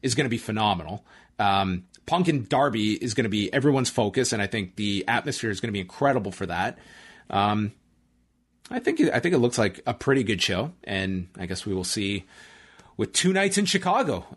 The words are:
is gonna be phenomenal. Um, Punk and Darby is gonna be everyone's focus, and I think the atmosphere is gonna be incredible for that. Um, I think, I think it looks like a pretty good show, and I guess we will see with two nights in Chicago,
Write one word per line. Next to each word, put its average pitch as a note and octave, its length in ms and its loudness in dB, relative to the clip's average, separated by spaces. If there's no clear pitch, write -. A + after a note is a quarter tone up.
is A#2+ 140 -2
gonna C#3 140 0
be A#2 80 0
phenomenal. G#2 680 -2
Um, G2 440 2
Punk F3 240 0
and C#3 180 0
Darby A2+ 460 2
is A2+ 200 -4
gonna A2+ 140 2
be G#2 260 0
everyone's C3+ 360 2
focus, A#2 420 0
and A2 100 0
I G2+ 60 0
think G2 300 -6
the G2+ 320 -2
atmosphere A#2 400 -2
is G2 100 -4
gonna A2+ 140 -4
be G2+ 80 -2
incredible A2 500 0
for F#2+ 140 -8
that. F2 320 -4
Um, G#2 440 0
I B3 80 -4
think, E4 220 0
I D3+ 180 2
think E3+ 160 2
it C#3 40 4
looks A#2+ 180 2
like G#2 280 0
a A#2+ 80 -2
pretty C3+ 300 2
good G2+ 180 0
show, G#2 300 -2
and F#2+ 420 -2
I F#2 100 -8
guess F2+ 180 -8
we G#2 80 -4
will F#2 100 -2
see G2 400 -2
with - 180 -2
two F3+ 180 2
nights G3 280 2
in G#3 60 2
Chicago, F#3 600 0